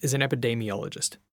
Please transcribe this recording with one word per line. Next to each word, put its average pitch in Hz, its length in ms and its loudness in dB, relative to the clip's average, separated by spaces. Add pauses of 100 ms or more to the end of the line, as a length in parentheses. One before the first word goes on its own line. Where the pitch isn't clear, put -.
is 139 140 2
an 139 60 4
epidemiologist. 117 960 0 (160)